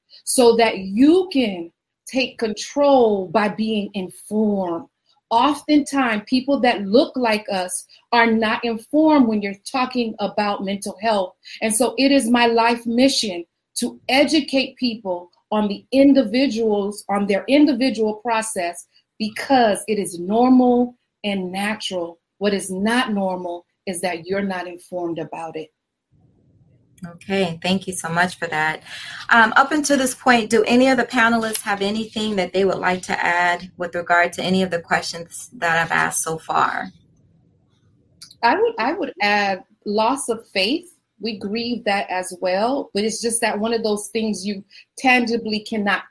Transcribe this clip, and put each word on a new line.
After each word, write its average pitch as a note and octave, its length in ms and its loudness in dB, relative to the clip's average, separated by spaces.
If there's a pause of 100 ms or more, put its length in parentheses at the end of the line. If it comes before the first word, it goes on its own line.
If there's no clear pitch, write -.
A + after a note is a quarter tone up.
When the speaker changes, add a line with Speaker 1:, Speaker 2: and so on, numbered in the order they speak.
(240)
Speaker 1:
so A#3 320 6
that A3 240 2
you C#4+ 520 4
can G3 400 -2 (340)
take C4 320 -4
control A3+ 880 2
by G#3 200 0
being G#3+ 460 -4
informed. G3 920 -4 (440)
Oftentimes, C4+ 960 2
people B3+ 340 0
that G#3+ 220 2
look A#3+ 340 2
like A3 340 0
us F#3 360 -6 (260)
are A#3 180 6
not A3 340 2
informed C#4+ 640 4
when G#3+ 140 0
you're G3 140 -6 (100)
talking B3 540 -4
about G3+ 440 -2
mental G3 380 -6
health. G3+ 340 0 (280)
And A3 120 0
so A#3 220 0
it C#4 160 4
is C4 160 2
my A#3+ 180 4
life A#3 380 2
mission A#3 600 0 (300)
to - 220 -6 (120)
educate C4+ 680 0
people F#3+ 540 -6 (200)
on G#3 180 0
the G3+ 240 -8
individuals, A3+ 1160 2
on G3+ 180 0
their G3 220 0
individual B3 680 2
process, G#3+ 720 -4 (320)
because A3 680 2
it G#3 100 0
is F3 200 -6
normal B3 800 4 (280)
and F#3+ 280 -4
natural. F#3+ 640 -6 (200)
What G3+ 160 0
is F#3 160 -4
not A3 420 0
normal F3+ 540 -6 (200)
is F3 140 -6
that E3+ 260 -4
you're G3 160 -2
not F3+ 240 -4
informed F3 520 -8
about D#3+ 380 -10
it. D#3 140 -12 (1400)
Speaker 2:
Okay, E3+ 560 -4
thank F#3 240 -2
you F#3 80 -8
so E3 160 -8
much F3 280 0
for E3+ 100 -6
that. D#3 340 -2 (480)
Um, A3+ 260 6
up C#4 160 4
until C#4+ 240 2
this C4 180 0
point, A#3 360 2
do A3+ 140 4
any B3+ 240 6
of C4 100 4
the A#3 60 0
panelists A3+ 580 0
have G3+ 180 -4
anything G#3+ 560 -4
that F3+ 160 -2
they F#3+ 140 2
would F3+ 120 0
like F3+ 260 -2
to - 200 -2
add F3 540 0
with F3 160 -8
regard F3 400 0
to - 80 -8
any F#3 200 2
of F3+ 80 -2
the E3+ 100 -4
questions - 720 -6
that E3 240 0
I've E3 140 -2
asked D#3+ 300 0
so D#3+ 140 -4
far? D#3+ 540 -2 (1500)
Speaker 1:
I A#3 180 4
would, A#4 180 0
I A#3+ 140 -2
would F4+ 300 -6
add G3+ 420 0 (220)
loss A3 420 0
of A3+ 200 -6
faith. G#3+ 460 -2 (260)
We G#3+ 180 -6
grieve A#3 460 -6
that G3+ 260 -2
as F#3 300 -6
well, G#3 520 -2
but G3+ 120 -2
it's G#3+ 160 -4
just A3+ 200 -2
that G#3+ 180 -2
one A3+ 160 -2
of A3+ 80 -4
those G#3 260 -4
things G#3 380 -4
you G3+ 160 -6 (360)
tangibly A3+ 600 0
cannot G3+ 500 -4